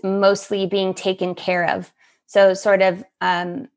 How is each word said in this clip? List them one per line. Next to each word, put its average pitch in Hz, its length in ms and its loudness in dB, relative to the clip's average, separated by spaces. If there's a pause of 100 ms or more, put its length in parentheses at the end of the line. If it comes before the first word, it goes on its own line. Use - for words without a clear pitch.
mostly 196 600 0
being 190 300 -2
taken 185 400 -4
care 175 340 -2
of. - 240 -4 (340)
So 196 280 4
sort 190 260 2
of, 190 240 0 (160)
um, 180 560 -4